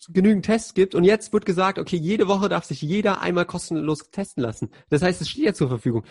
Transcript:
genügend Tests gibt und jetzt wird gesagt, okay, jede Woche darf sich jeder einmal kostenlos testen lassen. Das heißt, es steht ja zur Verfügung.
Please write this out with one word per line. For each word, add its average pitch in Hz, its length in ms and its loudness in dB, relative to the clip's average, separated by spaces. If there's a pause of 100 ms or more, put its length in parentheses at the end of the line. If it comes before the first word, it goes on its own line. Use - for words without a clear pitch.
genügend 190 360 4
Tests 220 300 -2
gibt 190 180 2
und 175 100 2
jetzt 220 300 2
wird 208 140 2
gesagt, 190 320 0
okay, 165 180 -4
jede 190 300 0
Woche 196 220 2
darf 170 160 -2
sich - 180 -8
jeder 196 360 0
einmal 175 280 0
kostenlos 156 640 -4
testen 196 320 -6
lassen. 110 260 -6 (220)
Das 143 100 2
heißt, 180 200 0
es - 80 -8
steht 294 160 -4
ja 311 100 2
zur 139 140 0
Verfügung. 117 420 -2